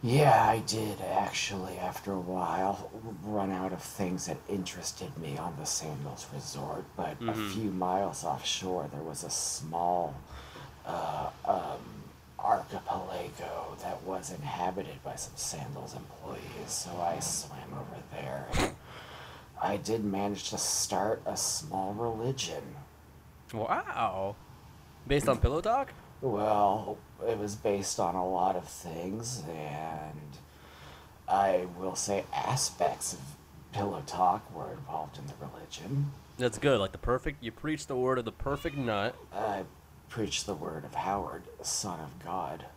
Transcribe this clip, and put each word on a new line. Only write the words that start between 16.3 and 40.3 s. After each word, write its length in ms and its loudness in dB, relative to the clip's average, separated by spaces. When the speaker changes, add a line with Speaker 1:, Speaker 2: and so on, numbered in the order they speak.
Speaker 1:
so 220 -4
I 200 2
swam 520 -4
over 300 -8
there. 340 -6
And 160 2
I 180 2
did 260 2
manage 460 2
to 80 -2
start 680 2
a 100 0
small 580 0
religion. 680 0
Speaker 2:
Wow. 840 0
Based 220 4
on 100 6
Pillow 220 4
Talk? 320 2
Speaker 1:
Well, 760 6
it 120 4
was 160 -2
based 460 2
on 140 4
a 120 2
lot 300 4
of 100 -4
things, 800 -4
and 640 -4
I 380 8
will 160 -2
say 300 2
aspects 800 2
of 80 -8
Pillow 340 0
Talk 360 4
were 180 -6
involved 460 -6
in 80 -10
the 140 -10
religion. 720 -2
Speaker 2:
That's 200 2
good. 220 6
Like 120 2
the 60 -10
perfect, 440 0
you 100 -4
preach 340 -4
the 100 -2
word 220 4
of 60 0
the 80 -4
perfect 440 -2
nut. 380 2
Speaker 1:
I 320 0
preach 360 -2